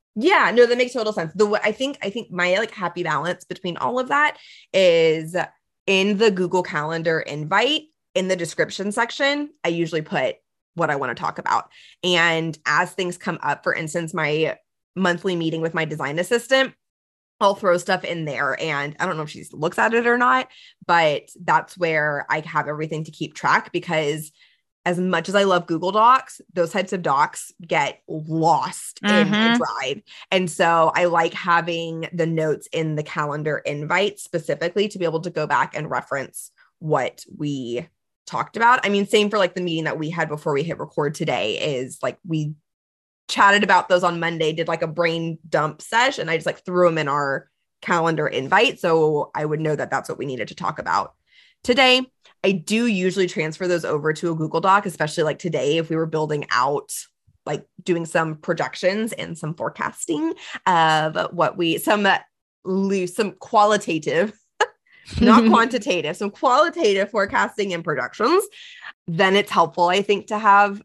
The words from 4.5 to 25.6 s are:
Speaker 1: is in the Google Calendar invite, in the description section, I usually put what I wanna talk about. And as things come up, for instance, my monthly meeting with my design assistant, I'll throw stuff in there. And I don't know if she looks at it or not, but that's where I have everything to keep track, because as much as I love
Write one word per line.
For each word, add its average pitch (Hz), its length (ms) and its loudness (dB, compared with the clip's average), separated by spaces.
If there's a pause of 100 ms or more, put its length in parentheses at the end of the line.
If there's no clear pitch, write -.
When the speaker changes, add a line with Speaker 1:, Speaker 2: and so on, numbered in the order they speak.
Speaker 1:
is 165 640 4 (500)
in 196 320 2
the 214 140 4
Google 180 320 0
Calendar 165 560 -2
invite, 202 600 0 (340)
in 185 100 0
the 185 80 2
description 170 560 -4
section, 277 600 -2 (120)
I 175 60 -2
usually 170 340 -2
put 143 340 -2 (380)
what 165 160 -2
I 143 60 0
wanna 127 180 -4
talk - 240 -6
about. - 320 -2 (320)
And 165 640 0
as 175 240 0
things 180 260 -6
come 170 240 -6
up, 143 220 -4
for 175 100 -2
instance, 165 400 -6
my 156 460 -2 (380)
monthly 175 400 0
meeting 165 240 -2
with 160 140 -4
my 160 100 -2
design 151 340 -6
assistant, 240 560 0 (640)
I'll 202 140 4
throw 180 240 2
stuff 180 260 -2
in 165 200 -6
there. 135 360 -4
And 147 380 -4
I 170 80 -2
don't 175 100 -2
know 156 60 -6
if 151 80 -10
she - 220 -16
looks 151 260 -4
at 226 160 2
it 240 140 2
or 240 100 2
not, 254 300 2 (400)
but 165 400 2 (120)
that's 160 380 0
where 151 500 0
I 156 120 -2
have 156 260 -4
everything 151 380 -6
to 151 80 -18
keep - 220 -10
track, 170 360 0
because 156 600 -4 (540)
as 175 120 0
much 180 300 0
as 190 60 -4
I 202 100 6
love 175 220 2